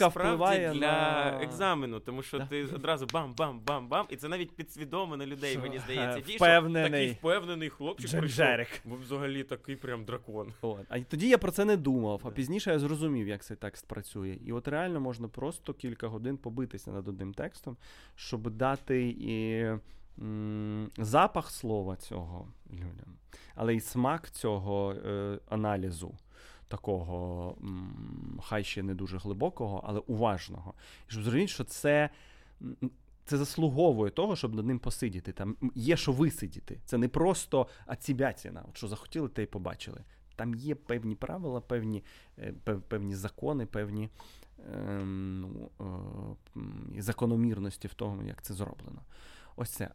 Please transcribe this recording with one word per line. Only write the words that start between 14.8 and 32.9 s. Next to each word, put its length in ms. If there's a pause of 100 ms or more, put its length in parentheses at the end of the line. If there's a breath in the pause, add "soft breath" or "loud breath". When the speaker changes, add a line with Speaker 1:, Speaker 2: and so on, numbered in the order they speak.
Speaker 2:
можна 280
просто 460
кілька 340
годин 300
побитися 540
над 160
одним 260
текстом, 440 (380 loud breath)
щоб 340
дати 600
і, 520 (600 soft breath)
м, 760
запах 540
слова 440
цього 520 (240)
людям, 460 (380 loud breath)
але 200
й 40
смак 500
цього, 640
е, 460 (100)
аналізу, 680 (500 loud breath)
такого, 800 (120)
м, 800
хай 200
ще 200
не 100
дуже 240
глибокого, 720
але 120
уважного. 760 (340 loud breath)
І 40
щоб 120
зрозуміти, 240
що 160
це, 460 (520 loud breath)
м, 140 (500)